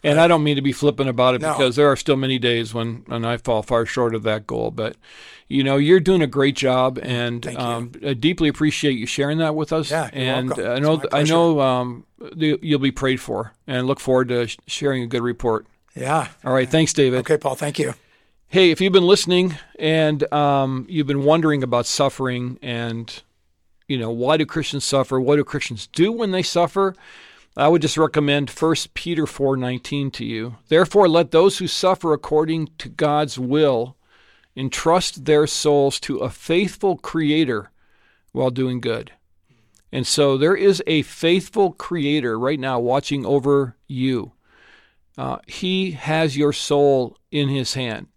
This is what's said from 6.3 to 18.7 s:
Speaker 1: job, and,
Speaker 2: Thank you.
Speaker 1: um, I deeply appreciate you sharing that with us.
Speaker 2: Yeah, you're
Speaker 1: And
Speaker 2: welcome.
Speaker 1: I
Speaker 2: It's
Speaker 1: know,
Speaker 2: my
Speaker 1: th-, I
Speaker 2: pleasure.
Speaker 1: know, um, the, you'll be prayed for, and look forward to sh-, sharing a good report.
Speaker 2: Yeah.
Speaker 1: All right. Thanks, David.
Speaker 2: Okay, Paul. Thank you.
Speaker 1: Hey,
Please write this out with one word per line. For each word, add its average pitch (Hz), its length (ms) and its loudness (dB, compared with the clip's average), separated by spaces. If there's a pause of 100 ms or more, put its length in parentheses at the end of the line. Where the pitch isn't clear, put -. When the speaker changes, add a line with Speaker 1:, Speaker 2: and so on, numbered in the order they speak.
Speaker 1:
job, 127 480 0
and, 120 400 -4
Speaker 2:
Thank 113 160 -8
you. 127 40 -4
Speaker 1:
um, 117 280 -6 (120)
I 139 100 -4
deeply 156 360 0
appreciate 147 440 0
you 107 120 -6
sharing 147 340 -4
that 156 140 -2
with 156 180 -4
us. 156 200 -4
Speaker 2:
Yeah, 151 220 -2
you're 131 100 -6
Speaker 1:
And 127 260 -2
Speaker 2:
welcome. 113 160 -4
Speaker 1:
I 120 80 -2
Speaker 2:
It's 135 80 -2
Speaker 1:
know, 156 140 4
Speaker 2:
my 147 60 -4
Speaker 1:
th-, 135 120 -8
I 135 40 0
Speaker 2:
pleasure. 151 160 2
Speaker 1:
know, 165 280 4
um, 123 440 -2 (280)
the, 156 300 0
you'll 147 160 2
be 135 120 2
prayed 131 300 -2
for, 107 320 -8 (140)
and 127 180 -4
look 135 140 -2
forward 127 300 2
to 120 180 -2
sh-, - 180 -12
sharing 131 380 -2
a 120 40 -8
good 120 140 -4
report. 117 460 -2 (280)
Speaker 2:
Yeah. 135 340 -2 (140)
Speaker 1:
All 127 100 -2
right. 131 160 2
Thanks, 160 240 2
David. 127 260 2
Speaker 2:
Okay, 151 180 0
Paul. 135 160 -2
Thank 147 240 -6
you. 127 160 -4 (540)
Speaker 1:
Hey, 180 240 4